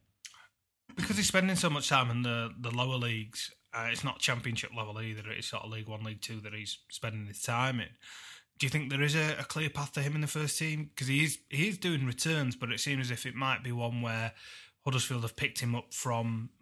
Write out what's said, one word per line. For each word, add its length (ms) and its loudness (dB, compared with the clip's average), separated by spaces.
Because 200 0
he's 100 4
spending 300 6
so 120 4
much 200 0
time 220 6
in 120 2
the, 380 0
the 100 -4
lower 260 2
leagues, 560 -2
uh, 180 -2
it's 140 -2
not 160 -2
championship 560 0
level 240 -4
either. 280 -6
It's 200 -6
sort 160 -6
of 80 -8
League 160 -6
One, 160 -6
League 160 -8
Two 220 -6
that 120 -12
he's 240 -8
spending 380 -4
his 160 -10
time 380 2
in. 80 -4
Do 80 4
you 40 0
think 200 0
there 120 2
is 140 4
a, 240 4
a 40 -6
clear 260 -2
path 240 -4
to 80 0
him 120 2
in 60 0
the 80 0
first 280 0
team? 380 -2
'Cause 140 -2
he 160 6
is, 140 0
he 200 2
is 100 -2
doing 280 2
returns, 480 2
but 160 -4
it 80 -2
seems 280 0
as 40 -2
if 160 -4
it 80 -6
might 300 0
be 80 -2
one 300 0
where 320 -2
Huddersfield 380 2
have 120 -2
picked 240 0
him 160 0
up 180 -6
from 580 0